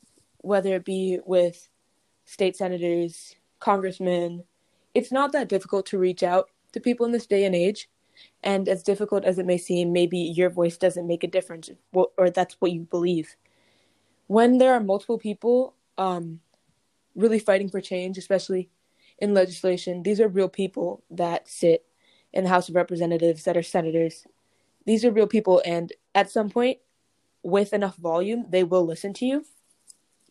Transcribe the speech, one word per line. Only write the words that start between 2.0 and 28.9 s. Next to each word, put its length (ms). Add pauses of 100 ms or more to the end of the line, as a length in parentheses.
state 320
senators, 800 (220)
congressmen, 840 (500)
it's 180
not 200
that 160
difficult 380
to 120
reach 240
out 280 (220)
to 80
people 260
in 60
this 140
day 180
and 100
age. 340 (540)
And 260
as 140
difficult 420
as 140
it 80
may 120
seem, 340
maybe 260
your 300
voice 280
doesn't 300
make 160
a 60
difference, 420 (240)
wh-, 220
or 140
that's 300
what 120
you 100
believe. 540 (880)
When 320
there 140
are 80
multiple 380
people, 560 (240)
um, 420 (760)
really 240
fighting 300
for 120
change, 360
especially 540 (480)
in 160
legislation, 680
these 180
are 80
real 200
people 640
that 380
sit 360 (480)
in 120
the 60
House 180
of 60
Representatives, 720
that 120
are 60
senators. 640 (580)
These 200
are 60
real 160
people, 380
and 280 (220)
at 160
some 200
point, 280 (640)
with 300
enough 240
volume, 520
they 160
will 200
listen 300